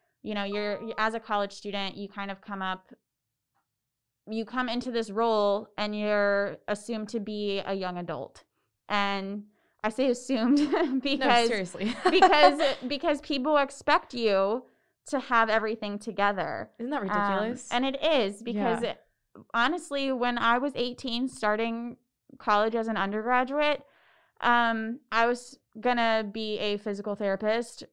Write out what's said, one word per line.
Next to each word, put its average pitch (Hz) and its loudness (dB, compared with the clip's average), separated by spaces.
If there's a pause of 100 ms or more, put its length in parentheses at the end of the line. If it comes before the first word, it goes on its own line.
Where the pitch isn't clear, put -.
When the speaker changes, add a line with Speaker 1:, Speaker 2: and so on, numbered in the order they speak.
(220)
Speaker 1:
you 208 -6
know, 202 -4
you're, 208 -4
y-, 220 -8
as 220 -2
a 226 -6
college 202 -2
student, 196 -8
you 196 -10
kind 196 -10
of 196 -10
come 196 -10
up, 190 -6 (1400)
you 220 -4
come 247 -4
into 247 -4
this 226 -4
role 208 0
and 208 -4
you're 202 0 (100)
assumed 214 -6
to 233 -4
be 202 -4
a 196 -2
young 180 -6
adult. 165 -10 (440)
And 202 -2 (380)
I 214 0
say 262 0
assumed 254 2
<laughs> 294 2
Speaker 2:
No, 269 2
Speaker 1:
because 262 4
Speaker 2:
seriously. 208 -2
<laughs> - 2
Speaker 1:
because, 311 8 (260)
because 285 0
people 294 0
expect 285 0
you 214 2 (440)
to 277 0
have 233 2
everything 214 0
together. 196 -2
Speaker 2:
Isn't 240 -8
that 277 -2
Speaker 1:
Um, 196 -2
Speaker 2:
ridiculous? 202 0
Speaker 1:
and 247 2
it 269 -4
is, 226 2
because 233 -2
Speaker 2:
Yeah. 220 -2
Speaker 1:
it, - -10 (520)
honestly, 269 0
when 240 0
I 233 4
was 269 -2
eighteen 247 -4
starting 226 -2 (420)
college 220 2
as 226 0
an 220 -2
undergraduate, 247 0 (580)
um, 233 2 (100)
I 226 4
was 240 -4 (220)
gonna 226 2
be 214 -4
a 208 -2
physical 202 -4
therapist, 214 -2 (100)